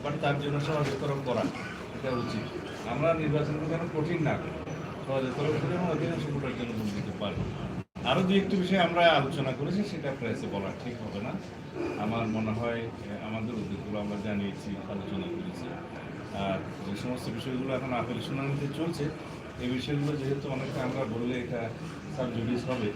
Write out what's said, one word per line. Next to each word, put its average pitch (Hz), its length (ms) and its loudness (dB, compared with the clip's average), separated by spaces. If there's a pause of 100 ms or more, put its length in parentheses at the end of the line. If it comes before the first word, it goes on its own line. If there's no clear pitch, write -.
but 147 100 0 (100)
তার 143 200 6
জন্য 143 140 2 (100)
সহজতর 143 420 2 (180)
করা 110 160 4 (520)
এটা 131 140 -2 (120)
উচিত। - 240 0 (460)
আমরা 151 180 4 (120)
নির্বাচনকে 151 500 2
যেন 165 120 0 (120)
কঠিন 160 320 2
না 110 140 2
করি, - 160 -6 (480)
সহজতর 135 400 0 (160)
করে 143 160 0
এবং 175 180 2
অধিকাংশ 160 280 0 (100)
ভোটার 135 260 -2
যেন 117 180 -2
ভোট 107 200 0
দিতে 98 240 -2
পারে। 95 160 -2 (720)
আরও 160 180 6
দুই 196 160 8
একটি 190 200 2
বিষয় 180 240 6
আমরা 175 140 4 (180)
আলোচনা 135 400 0
করেছি, 180 220 2 (100)
সেটা 143 180 -2 (100)
প্রেসে 107 360 -2
বলা 98 140 -2 (140)
ঠিক 117 200 -6
হবে 104 240 -4
না। - 40 -4 (720)
আমার 113 200 2 (120)
মনে 110 240 2
হয়, 117 260 0
আহ, 117 60 -4 (360)
আমাদের 113 340 -2
উদ্যোগগুলো 101 420 -4
আমরা 104 140 -2 (100)
জানিয়েছি, 101 420 -2 (240)
আলোচনা 95 420 -2
করেছি। 180 300 -6 (800)
আর 95 120 2 (280)
যে 101 80 -2 (100)
সমস্ত 123 220 -2 (120)
বিষয়গুলো 127 400 -2
এখন 127 220 -2
আপিল 117 280 -2
শুনানিতে 139 400 0 (120)
চলছে, 160 240 0 (600)
এই 123 140 0
বিষয়গুলো 143 340 2 (100)
যেহেতু 135 240 0 (100)
অনেকটা 127 320 -2
আমরা 131 140 0 (120)
বললে 120 300 0
এটা 120 180 -2 (520)
সাব 127 220 0
জুডিস 120 340 2
হবে 113 260 2